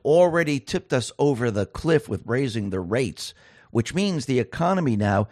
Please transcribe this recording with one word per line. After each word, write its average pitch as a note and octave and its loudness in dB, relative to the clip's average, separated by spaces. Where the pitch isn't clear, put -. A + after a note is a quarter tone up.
already D#3+ 4
tipped - -6
us B2+ 0
over B2 2
the G2 -2
cliff - 0
with G2+ -6
raising A2+ -2
the F#2+ -4
rates, F#2 -4
which A2+ 0
means F3 -2
the C3 0
economy E3 0
now G2+ 2